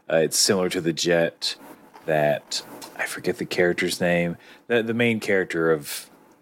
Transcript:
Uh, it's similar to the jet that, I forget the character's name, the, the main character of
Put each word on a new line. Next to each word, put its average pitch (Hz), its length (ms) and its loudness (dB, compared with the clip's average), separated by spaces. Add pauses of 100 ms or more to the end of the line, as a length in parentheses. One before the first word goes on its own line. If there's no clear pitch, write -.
Uh, 82 80 4
it's 78 200 2
similar 92 320 2
to 92 100 -2
the 82 140 0
jet 85 600 0 (500)
that, 76 560 0 (360)
I - 80 -4
forget - 320 -6
the 90 80 -6
character's 87 540 0
name, 87 380 0 (300)
the, 117 160 2
the 113 100 -2
main 117 260 2
character 85 520 0
of - 380 -4 (320)